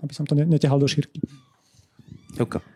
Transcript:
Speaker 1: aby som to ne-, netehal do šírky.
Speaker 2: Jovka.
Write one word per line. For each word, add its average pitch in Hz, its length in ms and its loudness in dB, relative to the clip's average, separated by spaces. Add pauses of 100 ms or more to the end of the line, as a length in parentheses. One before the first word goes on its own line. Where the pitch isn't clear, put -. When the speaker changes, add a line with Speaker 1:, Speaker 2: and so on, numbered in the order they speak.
Speaker 1:
aby 143 80 -8
som 147 160 -8
to 156 80 0
ne-, 151 160 4
netehal 143 240 4
do 143 160 4
šírky. - 320 -4 (1120)
Speaker 2:
Jovka. - 240 -4 (160)